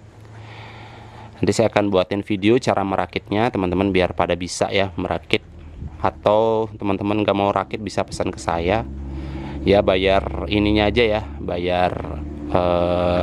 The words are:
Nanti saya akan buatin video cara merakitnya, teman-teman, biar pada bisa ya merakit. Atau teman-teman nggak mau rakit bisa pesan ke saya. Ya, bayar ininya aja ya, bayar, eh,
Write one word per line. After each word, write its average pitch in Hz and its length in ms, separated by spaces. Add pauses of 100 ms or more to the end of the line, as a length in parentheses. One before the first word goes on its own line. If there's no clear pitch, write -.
(1400)
Nanti - 160
saya 107 160
akan 104 240
buatin 95 320
video 107 320
cara 107 240
merakitnya, 98 720
teman-teman, 95 400
biar 90 240
pada 87 240
bisa 90 320
ya 98 240
merakit. 90 460 (560)
Atau 110 800
teman-teman 101 480
nggak 101 80
mau 101 160
rakit 98 320
bisa 98 240
pesan 95 240
ke - 80
saya. 87 480 (800)
Ya, 98 180
bayar 95 640
ininya 104 400
aja 110 160
ya, 107 180 (200)
bayar, 90 500 (640)
eh, 87 680